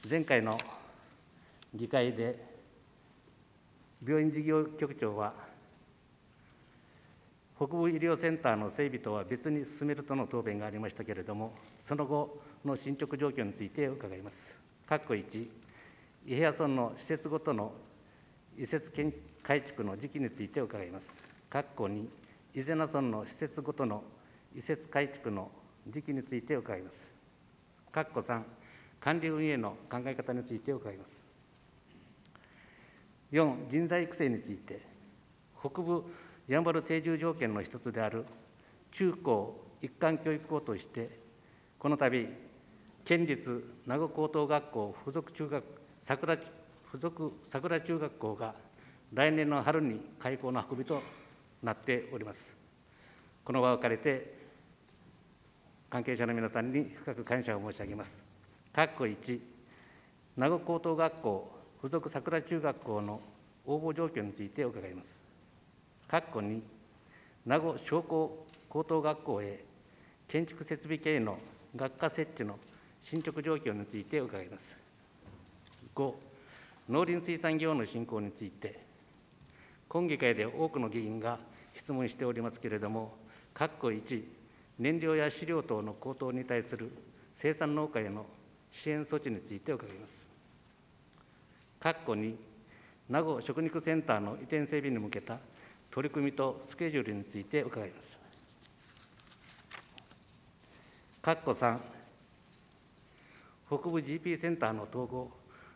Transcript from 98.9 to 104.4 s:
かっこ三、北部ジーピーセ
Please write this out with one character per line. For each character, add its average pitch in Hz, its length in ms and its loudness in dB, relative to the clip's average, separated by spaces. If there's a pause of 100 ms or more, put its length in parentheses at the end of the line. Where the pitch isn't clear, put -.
か 160 120 6
っ 160 120 -4
こ 127 80 6
三、 117 260 4 (1900)
北 143 200 0
部 165 140 2
ジ 143 140 -4
ー 165 40 -4
ピ 170 140 -2
ー 147 40 -2
セ 170 120 0